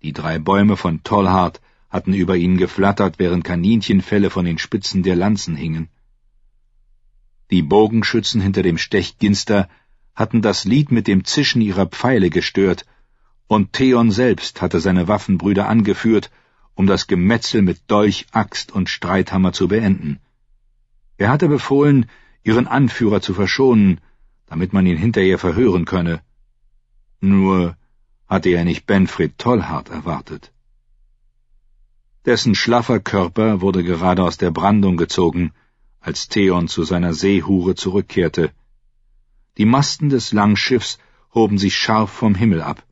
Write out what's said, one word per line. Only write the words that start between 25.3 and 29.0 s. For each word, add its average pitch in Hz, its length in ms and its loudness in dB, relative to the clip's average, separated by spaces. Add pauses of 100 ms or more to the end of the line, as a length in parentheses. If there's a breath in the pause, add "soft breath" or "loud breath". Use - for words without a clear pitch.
verhören 90 460 0
könne. 85 380 -4 (1000)
Nur 95 560 2 (500)
hatte 92 220 0
er 87 160 2
nicht 85 220 -4
Benfred 92 520 0